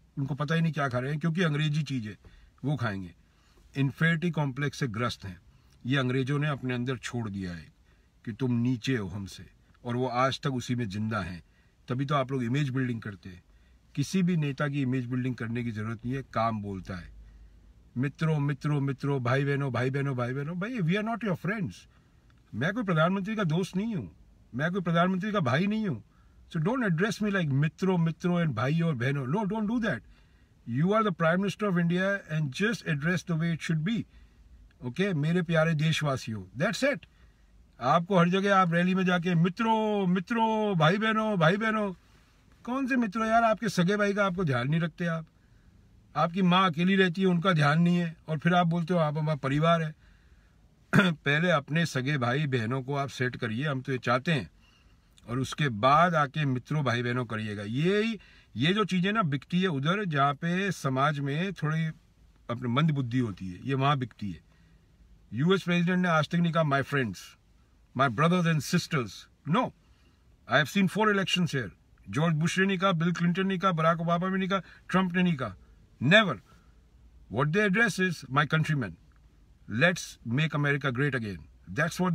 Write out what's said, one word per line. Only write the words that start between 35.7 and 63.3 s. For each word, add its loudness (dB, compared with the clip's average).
देशवासियों, -2
that's 0
it। -6
आपको 4
हर 6
जगह 4
आप 6
रैली 2
में 2
जाके 2
मित्रों, 2
मित्रों, 0
भाई 4
बहनों, 0
भाई 4
बहनों, -2
कौन -4
से -2
मित्रों 0
यार? 4
आपके 0
सगे 2
भाई 2
का 2
आपको -2
ध्यान 0
नहीं 2
रखते -4
आप, -4
आपकी 0
माँ 6
अकेली 2
रहती 4
है, 4
उनका 4
ध्यान 4
नहीं 4
है, -4
और -4
फिर 2
आप 4
बोलते 0
हो 4
आप 0
हमारा 0
परिवार 2
है। -6
<clears throat> 6
पहले 2
अपने 0
सगे -2
भाई 0
बहनों -2
को -6
आप -4
सेट -4
करिए, -4
हम -2
तो -6
ये -2
चाहते 0
हैं, -2
और -4
उसके -2
बाद 4
आके 0
मित्रों -2
भाई 0
बहनों -2
करिएगा। -6
ये, 0
ये 2
जो 2
चीज़ें 0
ना 2
बिकती -2
है 2
उधर, 0
जहाँ 2
पे -2
समाज 0
में -2
थोड़ी -2
अपनी -6
मंद 2
बुद्धि -2
होती -4